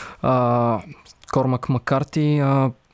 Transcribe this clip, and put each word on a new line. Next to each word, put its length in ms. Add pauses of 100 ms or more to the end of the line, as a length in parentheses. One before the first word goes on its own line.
(220)
а, 580 (540)
Кормак 360
Макарти. 760
А, 280 (220)